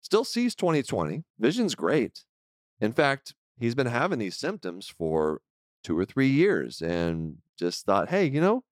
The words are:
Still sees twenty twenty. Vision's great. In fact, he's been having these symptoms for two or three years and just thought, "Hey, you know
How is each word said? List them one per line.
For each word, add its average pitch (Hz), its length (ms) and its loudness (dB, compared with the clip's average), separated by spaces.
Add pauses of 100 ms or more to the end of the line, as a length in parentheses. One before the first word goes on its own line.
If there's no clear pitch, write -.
Still - 240 2
sees 240 300 0
twenty 160 300 2
twenty. 92 400 -4 (160)
Vision's 185 340 2
great. 110 500 0 (540)
In 107 140 0
fact, 139 420 0 (240)
he's 117 160 0
been 131 120 0
having 131 320 0
these 98 180 -4
symptoms 101 500 -8
for 80 540 0 (420)
two 82 160 -4
or 92 60 2
three 135 240 0
years 135 540 2
and 82 540 -2 (220)
just - 280 -4
thought, 98 240 2
"Hey, 185 160 2
you 139 120 0
know 208 360 2